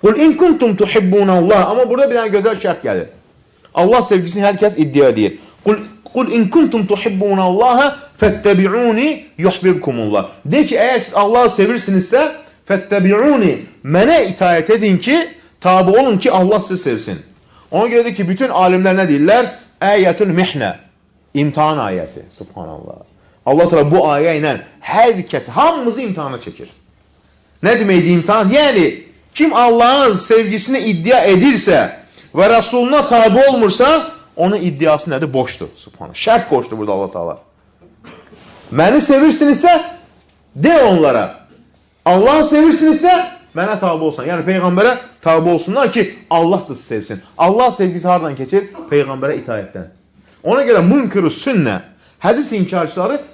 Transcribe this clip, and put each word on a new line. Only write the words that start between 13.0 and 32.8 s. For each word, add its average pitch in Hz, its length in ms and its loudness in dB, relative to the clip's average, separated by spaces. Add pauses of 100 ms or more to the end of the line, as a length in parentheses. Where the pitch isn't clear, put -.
mənə 202 340 2 (160)
itaət 175 380 0
edin 202 260 2
ki, 311 300 -2 (320)
tabe 185 300 2
olun 233 280 2
ki, - 120 0
Allah 190 300 2
sizi 185 220 -8
sevsin. 107 360 -6 (520)
Ona 202 160 0
görə 233 280 0
ki, 185 140 -4
bütün 190 200 -2
alimlər 185 480 0
nə 190 140 0
deyirlər? 190 400 2 (300)
Əyətül 190 520 0
mihnə, 143 420 -2 (600)
imtahan 151 420 0
ayəsi. 92 520 -8
Subhanallah. 80 720 -18 (420)
Allah 156 240 2
Teala 147 200 2
bu 170 180 2
ayə 151 320 0
ilə 143 160 -4 (240)
hər 214 480 0
kəs, 127 240 -8
hamımızı 262 560 -2
imtahana 143 340 -10
çəkir. - 300 -18 (880)
Nə 220 160 2
deməkdir 180 380 2
imtahan? 202 340 0
Yəni, 254 360 2 (480)
kim 294 200 0
Allahın 240 640 2
sevgisini 226 720 0
iddia 196 380 2
edirsə 196 500 4 (560)
və 185 160 4
Rasuluna 247 580 2